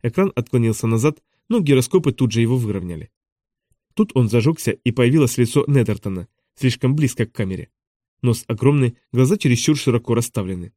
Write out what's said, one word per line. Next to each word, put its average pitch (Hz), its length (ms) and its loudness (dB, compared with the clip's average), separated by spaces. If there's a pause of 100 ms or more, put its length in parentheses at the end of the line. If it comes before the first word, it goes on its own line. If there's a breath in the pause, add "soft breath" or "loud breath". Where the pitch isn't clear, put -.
Экран 185 320 0
отклонился 117 520 -2
назад, 117 360 0 (260)
но 233 120 0
гироскопы 143 520 2
тут 123 200 0
же 117 100 0
его 120 160 0
выровняли. 92 520 -6 (840)
Тут 214 200 0
он 123 140 4
зажёгся, 117 440 0
и - 180 -4
появилось 127 480 2
лицо 123 280 2
Недертона, 104 640 -2 (260)
слишком 131 400 -2
близко 135 300 -2
к - 80 -10
камере. 95 380 -8 (520)
Нос 117 240 0
огромный, 127 500 0 (140 soft breath)
глаза 131 260 2
чересчур 139 400 0
широко 117 380 -2
расставлены. 95 640 -6